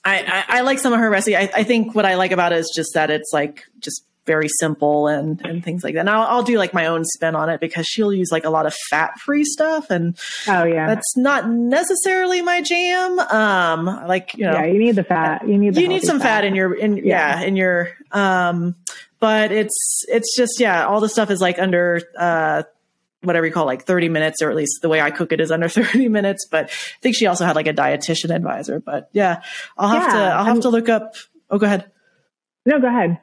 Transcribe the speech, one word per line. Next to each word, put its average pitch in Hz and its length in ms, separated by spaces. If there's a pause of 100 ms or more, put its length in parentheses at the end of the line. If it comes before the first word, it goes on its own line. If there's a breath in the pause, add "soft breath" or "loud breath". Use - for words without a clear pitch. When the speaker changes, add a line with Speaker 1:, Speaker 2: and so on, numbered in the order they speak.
Speaker 1:
I, 190 440
I, 240 100
I - 40
like 269 180
some 254 120
of 233 60
her 220 120
recipes. 202 260
I, 196 240
I - 20
think 226 320
what 208 100
I 185 120
like 185 160
about 175 200
it 170 40
is 160 180
just 160 200
that 156 160
it's, 151 220
like, 147 340 (120)
just - 260 (220)
very 156 220
simple 147 600
and, 156 360
and 170 200
things 170 180
like 151 120
that. 160 60
And 196 100
I'll, 220 120
I'll 240 200
do, 226 160
like, 180 160
my 165 120
own 165 180
spin 160 300
on 156 140
it 165 120
because 165 260
she'll 208 260
use, 185 180
like, 160 140
a 160 60
lot 156 160
of 151 80 (140)
fat-free 285 560
stuff. 311 460
And 170 260 (300 loud breath)
Speaker 2:
Oh, 180 180
yeah. 165 220
Speaker 1:
that's 220 300
not 254 320
necessarily 349 960
my 349 180
jam. 359 580
Um, 185 680
I 190 180
like, 185 280
you 208 100
know, 165 80
Speaker 2:
Yeah, 156 140
you 190 120
need 233 160
the 190 100
fat. 160 440
You 202 100
need 202 160
the 320 60
Speaker 1:
you 359 80
need 370 60
Speaker 2:
healthy 359 120
Speaker 1:
some 311 140
fat 214 200
Speaker 2:
fat. 202 40
Speaker 1:
in 196 100
your, 190 200
in, 208 240
yeah. 165 420
Speaker 2:
Yeah. 185 60
Speaker 1:
in 196 100
your, 180 340 (220)
um, 180 640 (420 loud breath)
but 214 340
it's, - 560
it's - 280
just, 240 240
yeah, 180 260
all 208 140
the 214 80
stuff 214 220
is, 185 100
like, 175 180
under, 175 420 (160)
uh, 160 460 (600)
whatever 170 240
you 160 60
call, 165 140
like, 131 180
thirty 175 240
minutes, 156 340
or 151 80
at - 60
least 147 240
the 165 80
way 156 120
I 147 100
cook 160 220
it 160 80
is 160 100
under 165 180
<laughs> - 0
thirty 233 400
minutes. 202 380
But 160 200
I - 360
think 247 140
she 220 100
also 175 200
had, 156 100
like, 156 100
a 151 80
dietitian 147 600
advisor, - 460
but - 320
yeah, 185 300 (340 loud breath)
I'll 202 120
have 339 160
Speaker 2:
Yeah, 277 80
Speaker 1:
to, 220 60 (180)
I'll 202 80
have 233 120
Speaker 2:
I'm 226 60
Speaker 1:
to 247 60
look 233 200
up. 220 280 (340)
Oh, 202 80
go 208 80
ahead. 196 240 (760)
Speaker 2:
No, 285 160
go 254 60
ahead. 190 360